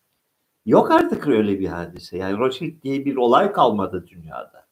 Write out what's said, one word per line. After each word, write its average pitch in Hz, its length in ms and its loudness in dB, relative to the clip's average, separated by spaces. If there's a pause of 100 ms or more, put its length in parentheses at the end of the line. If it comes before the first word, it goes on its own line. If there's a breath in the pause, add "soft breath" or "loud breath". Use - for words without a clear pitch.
(640)
Yok 160 260 4
artık - 360 0
öyle 104 320 2
bir 92 80 -4
hadise. 85 500 -10
Yani 95 200 -4
Rothschild 131 440 -4
diye 135 240 -6
bir 135 100 -4
olay 131 360 4
kalmadı 101 560 0
dünyada. 78 640 -18